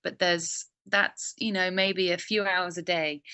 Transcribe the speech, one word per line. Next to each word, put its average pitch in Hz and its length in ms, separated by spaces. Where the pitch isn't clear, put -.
but 175 140
there's, 175 480
that's, - 480
you 220 140
know, 185 180
maybe 185 420
a 175 60
few 208 280
hours 180 320
a 175 40
day, 160 400